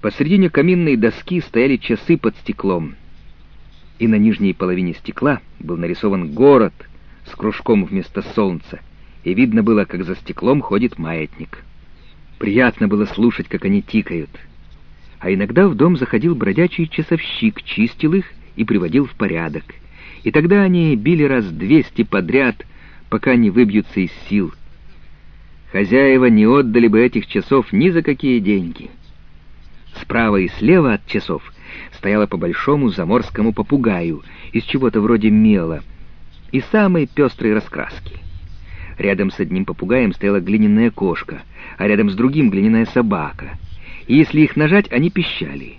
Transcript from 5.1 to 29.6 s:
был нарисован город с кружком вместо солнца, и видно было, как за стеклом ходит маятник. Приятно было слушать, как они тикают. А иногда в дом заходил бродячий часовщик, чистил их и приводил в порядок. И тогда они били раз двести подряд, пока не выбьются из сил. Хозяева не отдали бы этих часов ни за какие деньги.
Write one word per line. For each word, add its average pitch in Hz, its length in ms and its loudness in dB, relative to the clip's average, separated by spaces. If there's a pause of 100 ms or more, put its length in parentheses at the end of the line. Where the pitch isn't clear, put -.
был 82 200 -8
нарисован 87 560 -4
город 123 400 4 (500)
с - 100 -20
кружком 104 520 -2
вместо 95 340 -6 (140)
солнца, 92 460 -4 (480)
и 92 60 0
видно 113 280 2
было, 104 220 2
как 90 200 -8
за 90 120 -8
стеклом 123 460 -2
ходит 107 360 -2
маятник. 80 680 -10 (760)
Приятно 113 500 2
было 104 160 0
слушать, 110 440 -2
как - 160 -8
они 98 180 2
тикают. 87 480 -4 (880)
А 92 140 -2
иногда 117 360 2
в 151 60 0
дом 160 220 4
заходил 127 380 0
бродячий 156 520 -2
часовщик, - 760 -4
чистил 151 520 -2
их 190 120 0 (300)
и 113 80 -2
приводил 107 400 0
в 123 80 -10
порядок. 82 520 -6 (600)
И 113 60 0
тогда 170 320 4
они 170 340 4
били 147 280 2
раз 131 220 2
двести 95 580 2
подряд, 107 600 0 (460)
пока 123 260 0
не 113 140 4
выбьются 104 500 2
из 90 100 -2 (180)
сил. 95 260 -2 (1160)
Хозяева 127 540 4
не 107 200 6
отдали 120 420 4
бы 107 120 4
этих 123 260 0
часов 113 460 0
ни 135 180 4
за 165 120 0
какие 131 360 0
деньги. 95 520 -2 (1080)